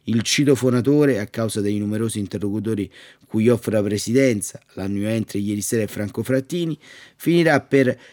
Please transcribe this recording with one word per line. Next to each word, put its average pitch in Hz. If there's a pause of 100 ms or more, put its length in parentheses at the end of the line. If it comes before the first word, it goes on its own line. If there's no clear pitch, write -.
il 110
citofonatore 131
a 107
causa 110
dei 104
numerosi 107
interlocutori 101 (380)
cui 110
offre 117
la 110
presidenza, 110 (140)
la 95
new 101
entry 107
ieri 104
sera 110
è 104
Franco 104
Frattini, 151 (380)
finirà 160
per 127 (140)